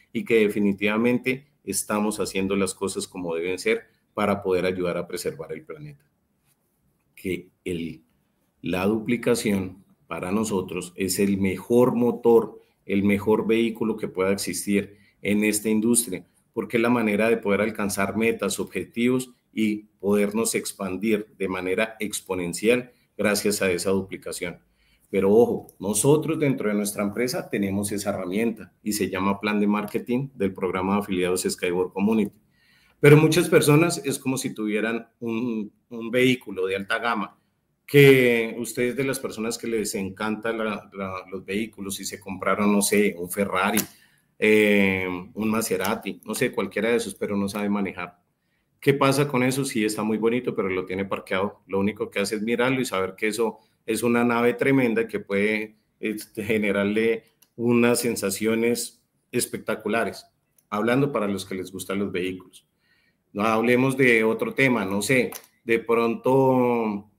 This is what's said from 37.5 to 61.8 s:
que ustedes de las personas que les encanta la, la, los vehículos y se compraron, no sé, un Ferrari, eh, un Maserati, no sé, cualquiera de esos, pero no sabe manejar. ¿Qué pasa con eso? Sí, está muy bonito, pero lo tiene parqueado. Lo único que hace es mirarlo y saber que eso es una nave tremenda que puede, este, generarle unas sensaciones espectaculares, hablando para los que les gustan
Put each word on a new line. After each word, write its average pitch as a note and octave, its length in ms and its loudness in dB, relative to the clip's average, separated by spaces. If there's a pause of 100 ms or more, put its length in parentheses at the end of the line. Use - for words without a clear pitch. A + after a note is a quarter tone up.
que B2 720 6
ustedes A#2+ 380 -4
de C3+ 80 -4
las C3+ 160 -2
personas A2 380 -6
que A#2 100 -10
les A2 260 -2
encanta G#2+ 580 -4
la, A2 420 -6
la, F#2+ 380 -8
los F#2+ 140 -10
vehículos G2 540 -6
y F#2+ 60 -12
se G2 140 -12
compraron, G2 520 0
no G2+ 100 4
sé, G2+ 360 2
un F2 120 -8
Ferrari, G2 500 0 (600)
eh, G#2 680 4 (260)
un A2 160 -4
Maserati, G#2+ 760 -4
no G#2+ 80 -8
sé, B2 180 -2
cualquiera G#2 380 -2
de A#2+ 60 2
esos, A2 180 -4
pero G2+ 240 -6
no G2+ 100 0
sabe G#2 220 -4
manejar. F#2 540 -6 (560)
¿Qué C#3+ 140 4
pasa C#3 360 2
con B2+ 140 0
eso? C3 200 0
Sí, A2+ 220 -2
está G#2+ 180 -2
muy A2 140 0
bonito, A2+ 360 -2
pero G2+ 160 -2
lo F#2 160 -4
tiene F#2 200 -4
parqueado. G2 640 -4
Lo G2 120 -2
único G#2 300 -2
que G#2 100 -4
hace G2+ 160 -2
es G2+ 60 -4
mirarlo B2 400 0
y A#2 40 -2
saber F#2+ 300 -4
que A2 120 -4
eso G#2+ 320 -2 (260)
es A2 180 -2
una A#2+ 220 2
nave A#2+ 300 2
tremenda B2 520 2
que G2+ 140 -6
puede, G#2 560 -2 (240)
este, G#2+ 420 -6
generarle G#2 800 0 (320)
unas A#2+ 460 2
sensaciones A2+ 1000 -2 (300)
espectaculares, A2 920 -4 (440)
hablando A#2 440 0
para G#2 160 -2
los G2 160 -6
que G2+ 100 -10
les F2+ 160 -10
gustan F#2+ 280 -6